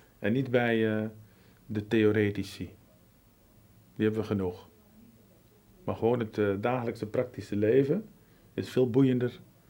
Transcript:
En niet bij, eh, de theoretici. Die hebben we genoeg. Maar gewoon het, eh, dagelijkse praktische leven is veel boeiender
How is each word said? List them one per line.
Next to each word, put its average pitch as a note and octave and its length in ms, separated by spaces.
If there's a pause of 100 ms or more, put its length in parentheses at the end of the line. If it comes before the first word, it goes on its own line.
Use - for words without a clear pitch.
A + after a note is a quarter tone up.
(200)
En G#2+ 140
niet B2+ 180
bij, A2+ 460
eh, G#2+ 80 (600)
de G#2 220
theoretici. G#2 880 (1200)
Die G#2+ 100
hebben A2 160
we G2+ 60
genoeg. F#2+ 420 (1120)
Maar G2 120
gewoon A#2+ 240
het, A2 180
eh, G2+ 220
dagelijkse A#2 460
praktische A2+ 500
leven C3+ 540 (440)
is G2+ 160
veel B2+ 200
boeiender B2+ 500 (300)